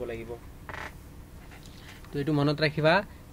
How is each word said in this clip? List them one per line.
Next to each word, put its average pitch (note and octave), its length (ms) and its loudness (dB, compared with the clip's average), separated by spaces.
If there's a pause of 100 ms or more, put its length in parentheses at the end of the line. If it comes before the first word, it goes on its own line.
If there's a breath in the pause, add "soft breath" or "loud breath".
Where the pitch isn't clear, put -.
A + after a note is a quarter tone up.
লাগিব। A#2 240 -6 (1800 loud breath)
তো C#3+ 60 -2
এইটো D3 140 2
মনত D3 280 6
ৰাখিবা D#3 320 6 (400 loud breath)